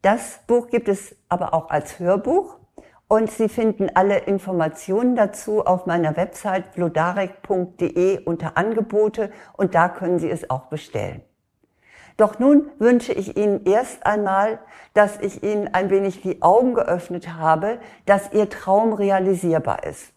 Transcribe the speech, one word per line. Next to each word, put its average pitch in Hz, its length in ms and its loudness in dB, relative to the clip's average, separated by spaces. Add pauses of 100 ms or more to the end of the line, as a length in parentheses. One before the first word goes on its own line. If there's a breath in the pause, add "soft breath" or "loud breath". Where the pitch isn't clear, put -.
Das 226 460 -2
Buch 240 220 2
gibt 226 180 -2
es 196 260 -4 (140)
aber 180 260 -2
auch 160 160 -2
als 147 300 -4
Hörbuch 202 580 0 (520 loud breath)
und 220 200 2
Sie 220 200 0
finden 220 440 0
alle 196 260 4
Informationen 190 960 -2
dazu 214 500 -2
auf 180 200 0
meiner 165 300 0
Website 190 580 -6
vlodarek 180 680 -4
punkt 180 400 -4
de 180 420 0
unter 165 340 -6
Angebote 214 720 -2 (240 loud breath)
und 185 220 -2
da 170 140 4
können 180 280 -4
Sie 165 140 -4
es - 180 -8
auch 131 180 -6
bestellen. - 540 -8 (960 soft breath)
Doch 214 240 2
nun 285 400 4
wünsche 233 340 2
ich - 240 -6
Ihnen 202 280 0
erst 214 400 0
einmal, 208 540 0 (340 loud breath)
dass 208 260 4
ich - 240 -8
Ihnen 208 300 -2
ein 185 160 0
wenig 196 320 0
die - 200 -6
Augen 240 320 4
geöffnet 175 640 -4
habe, 160 440 0 (260 loud breath)
dass 196 280 0
Ihr 202 160 2
Traum 214 440 2
realisierbar 185 880 0
ist. - 340 -14